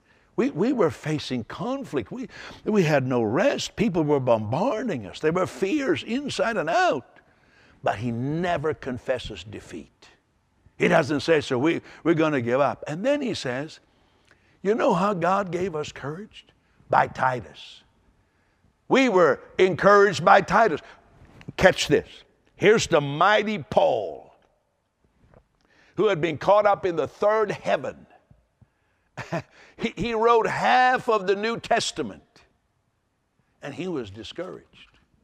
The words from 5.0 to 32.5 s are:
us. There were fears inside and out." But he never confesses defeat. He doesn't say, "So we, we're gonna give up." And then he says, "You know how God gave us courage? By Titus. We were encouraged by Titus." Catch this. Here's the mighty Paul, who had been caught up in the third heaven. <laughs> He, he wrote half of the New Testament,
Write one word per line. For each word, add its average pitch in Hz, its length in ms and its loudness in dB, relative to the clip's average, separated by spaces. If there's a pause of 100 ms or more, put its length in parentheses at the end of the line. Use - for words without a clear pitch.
us. 85 140 -16
There 160 140 0
were 180 120 0
fears 196 580 -2
inside 226 520 -4
and 156 140 -4
out." 311 500 -2 (640)
But 127 140 -2
he 120 140 -4
never 151 640 -2
confesses 123 720 -8
defeat. - 640 -18 (720)
He - 100 2
doesn't 156 320 2
say, 156 220 2
"So 127 180 -2
we, 147 220 0 (240)
we're 165 80 4
gonna 151 260 0
give 120 220 0
up." 123 260 -2
And 175 180 -6
then 285 140 0
he 247 140 -4
says, 135 480 -10 (800)
"You 196 120 0
know 247 200 2
how 196 200 0
God 185 380 0
gave 175 240 -4
us 151 160 -8
courage? 165 540 -14 (440)
By - 180 2
Titus. - 720 -8 (1080)
We 247 200 4
were 170 300 4 (180)
encouraged 190 680 4
by 196 160 8
Titus." 185 400 0 (760)
Catch - 320 4
this. 113 200 2 (480)
Here's 208 320 2
the 160 140 2
mighty 196 580 0
Paul, 123 760 -2 (1600)
who 202 120 2
had 185 140 0
been 160 160 -2
caught 208 280 4
up 202 200 2
in 175 100 -2
the 143 120 -2
third 208 440 0
heaven. 135 540 -6 (1300)
<laughs> 170 120 -6 (320)
He, 226 200 -6
he 226 180 -4
wrote 226 320 4
half 247 640 2
of 214 160 0
the 196 100 0
New 214 240 -4
Testament, - 840 -6 (1200)